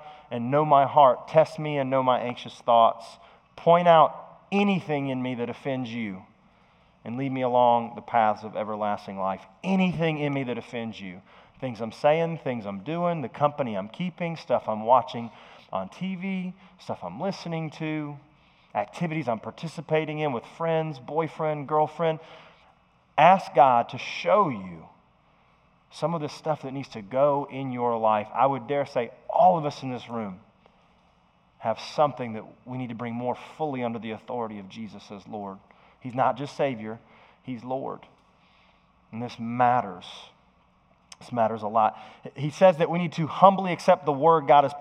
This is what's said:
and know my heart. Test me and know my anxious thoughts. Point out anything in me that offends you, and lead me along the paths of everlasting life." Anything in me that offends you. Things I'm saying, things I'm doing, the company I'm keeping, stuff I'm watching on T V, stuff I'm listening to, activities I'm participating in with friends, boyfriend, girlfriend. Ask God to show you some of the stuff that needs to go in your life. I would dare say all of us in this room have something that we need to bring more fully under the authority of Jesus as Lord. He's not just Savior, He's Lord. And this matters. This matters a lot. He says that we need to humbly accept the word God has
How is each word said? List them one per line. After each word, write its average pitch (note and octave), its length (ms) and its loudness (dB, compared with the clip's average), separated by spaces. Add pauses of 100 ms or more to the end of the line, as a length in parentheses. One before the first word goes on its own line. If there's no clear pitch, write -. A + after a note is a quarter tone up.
(320)
and A#2+ 180 -4
know D3 140 2
my C#3 220 6
heart. C3 420 6
Test D#3+ 320 2
me D3+ 180 -4
and C3+ 120 -2
know C3+ 120 2
my B2+ 200 2
anxious A#2+ 320 -10
thoughts. A#2 520 4 (520)
Point F3 320 4
out D#3 260 8 (340)
anything F3+ 600 0
in B2+ 120 -2
me B2+ 140 -4
that A#2+ 140 -4
offends B2+ 440 -6
you, G#2 280 -8 (840)
and A2+ 140 -10
lead C3+ 160 -4
me C3 80 -2
along A#2+ 540 4
the G#2+ 60 -12
paths G#2+ 440 0
of G2 100 -10
everlasting G#2 640 -6
life." F#2+ 260 -4 (160)
Anything E3+ 580 0
in D3 140 -2
me C#3 100 -4
that A#2+ 140 -6
offends A2+ 440 -10
you. F#2 200 -14 (380)
Things A#2+ 220 -8
I'm A2 100 -8
saying, D#3+ 540 0
things A#2+ 200 -6
I'm G2+ 140 -8
doing, E3 420 -4
the A#2 60 -6
company C#3+ 480 -2
I'm G2 140 -6
keeping, E3+ 480 -8
stuff - 320 -2
I'm A2 160 -4
watching A#2 460 0 (420)
on F#2+ 160 -6
T F#3 260 -8
V, F#3 380 -6 (260)
stuff - 240 -10
I'm F2+ 160 -12
listening E3 520 -6
to, D#3 440 -6 (580)
activities D3+ 540 -4
I'm A2 120 -2
participating D3+ 800 -6
in D3 140 -2
with A2+ 120 -6 (100)
friends, D#3+ 440 -2
boyfriend, D3+ 680 -4
girlfriend. D#3 520 0 (1000)
Ask F3 380 6
God B2+ 340 6
to C3 80 -10
show F3+ 520 2
you F#2 360 -10 (1040)
some D#3+ 240 -4
of D#3+ 80 -4
the D3 80 -6
stuff - 320 -6
that C3 120 -10
needs C3+ 160 -10
to A2 120 -12
go C#3 480 0
in C3+ 220 -8
your A#2+ 260 -2
life. G#2+ 380 2
I B2+ 100 4
would B2+ 220 -2
dare C#3+ 180 -2
say B2 240 -4 (200)
all F3 280 4
of D3+ 80 -4
us C#3 160 -6
in C3 100 -6
this A#2 160 -10
room G#2+ 340 -8 (1160)
have A2+ 220 -4 (160)
something C3 380 -2
that G#2+ 100 -10 (220)
we B2+ 120 -10
need B2+ 120 -8
to A#2 60 -10
bring A#2 200 -8
more B2 200 -4 (220)
fully C3+ 260 -6
under A#2 140 -4
the A2 140 -10
authority A2 480 -8
of F#2+ 100 -18
Jesus G#2 420 -14
as G2 160 -18
Lord. G2+ 300 -12 (420)
He's B2+ 140 -12
not B2 240 0
just C#3 180 -10
Savior, A2 440 -4 (420)
He's B2 220 -12
Lord. B2+ 380 -8 (1120)
And A2+ 120 -10
this A#2 160 -12
matters. A#2 640 0 (1120)
This - 120 -18
matters A2 320 -2
a G#2 40 -4
lot. G#2+ 300 2 (380)
He C#3 160 -6
says F#3 260 6
that D#3 140 0
we E3+ 80 -2
need E3+ 140 -4
to E3 120 -2
humbly F#3 480 4
accept - 320 2
the D3 80 0
word D3+ 320 4
God C#3+ 200 8
has C3 160 -2